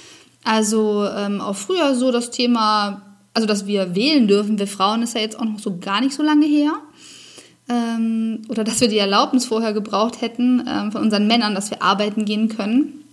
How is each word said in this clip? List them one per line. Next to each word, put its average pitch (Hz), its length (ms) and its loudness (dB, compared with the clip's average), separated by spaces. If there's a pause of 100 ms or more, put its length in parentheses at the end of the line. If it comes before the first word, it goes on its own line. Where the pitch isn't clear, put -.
(440)
Also, 214 640 0
ähm, 202 340 -4
auch 202 160 -4
früher 320 380 0
so 254 160 2
das 240 200 -2
Thema, 214 720 0 (320)
also 226 120 0
dass 202 200 -2
wir 190 280 -2
wählen 254 320 4
dürfen, 208 320 2
wir 196 80 -2
Frauen, 208 360 0
ist 233 120 -6
ja 233 60 -2
jetzt 220 180 -6
auch 233 60 -4
noch 214 160 -6
so 180 180 -6
gar 196 220 -4
nicht 269 140 0
so 302 80 -4
lange 302 240 4
her. 294 260 2 (960)
Ähm, 226 800 -2
oder 220 160 -2
dass 233 160 -2
wir 240 80 6
die 208 100 2
Erlaubnis 214 460 2
vorher 220 280 -2
gebraucht 208 480 -2
hätten, 247 480 0
ähm, 208 220 -2
von 208 120 -4
unseren 208 260 2
Männern, 220 260 2
dass 196 160 -4
wir - 120 -6
arbeiten 208 420 0
gehen 214 240 0
können. 220 540 -2 (100)